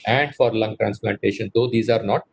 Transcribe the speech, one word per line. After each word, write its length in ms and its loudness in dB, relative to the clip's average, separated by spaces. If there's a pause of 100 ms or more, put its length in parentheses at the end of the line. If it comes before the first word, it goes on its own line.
and 260 0
for 200 2
lung 240 -2
transplantation, 760 -2
though 140 2
these 220 0
are 120 2
not 320 -2